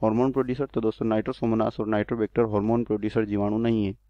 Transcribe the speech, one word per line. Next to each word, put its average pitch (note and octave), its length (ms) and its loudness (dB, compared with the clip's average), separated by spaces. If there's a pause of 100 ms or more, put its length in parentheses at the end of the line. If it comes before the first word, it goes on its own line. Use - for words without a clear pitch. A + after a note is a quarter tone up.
हार्मोन B2 300 2
प्रोड्यूसर। B2+ 340 -2
तो - 140 -4
दोस्तों, A2 260 -2
नाइट्रोसोमोनास A2+ 720 0
और G#2+ 60 -2
नाइट्रोबैक्टर G#2+ 560 0
हार्मोन A2 420 0
प्रोड्यूसर G#2+ 400 -2
जीवाणु G#2 340 0
नहीं A2+ 280 2
है। F#2+ 80 -4 (160)